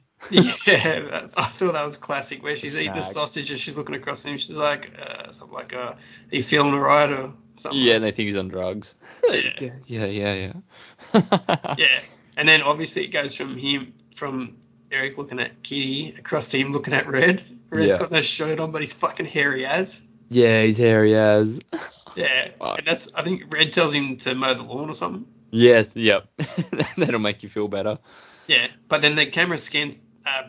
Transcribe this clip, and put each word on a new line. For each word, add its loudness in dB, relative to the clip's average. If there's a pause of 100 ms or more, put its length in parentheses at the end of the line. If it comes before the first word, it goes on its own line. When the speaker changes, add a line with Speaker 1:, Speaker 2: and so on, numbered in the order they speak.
Speaker 1:
<laughs> -20
Speaker 2:
Yeah, 2 (100)
that's, -8
I 0
thought -4
that -4
was -8
classic, -8
where -6
she's -8
eating -4
a -6
Speaker 1:
Snag. -6
Speaker 2:
sausage -6
and -6
she's -8
looking -8
across -10
at -8
him. -6
She's -8
like, -2
uh, -16
something -20
like, -14
uh, -10
"Are -8 (340)
you -2
feeling 4
all 2
right?" 4
or -8 (240)
something -8
Speaker 1:
Yeah, 4
Speaker 2:
like 8
Speaker 1:
and 0
they 0
think -2
he's -2
on -4
drugs. -8 (140)
<laughs> 0
Speaker 2:
Yeah. 0
Speaker 1:
Yeah, -8
yeah, -2
yeah, -6 (600)
yeah. 0
<laughs> -6
Speaker 2:
Yeah, 4 (380)
and 0
then 8
obviously -2
it -10
goes -4
from -8
him, -4 (220)
from -8 (360)
Eric -6
looking -8
at -10
Kitty -6
across -4
to -2
him -2
looking -4
at 0
Red. 0 (260)
Red's 2
Speaker 1:
Yeah. 0
Speaker 2:
got -4
no 2
shirt -2
on, -6
but -6
he's -4
fucking -4
hairy 0
as. -4 (280)
Speaker 1:
Yeah, 6
he's 4
hairy 6
as. 4
<laughs> -20 (460)
Speaker 2:
Yeah, 0 (100)
Speaker 1:
Fuck. -6
Speaker 2:
and -8
that's, -2
I -4
think -6
Red 2
tells 2
him -2
to -4
mow 0
the -6
lawn -8
or -8
something. -8 (240)
Speaker 1:
Yes, 6
yep. 2 (360)
<laughs> -6
That'll 0
make -2
you -14
feel -4
better. -4 (480)
Speaker 2:
Yeah, 2 (200)
but 0
then 4
the 2
camera 0
scans, -6 (260)
uh, -6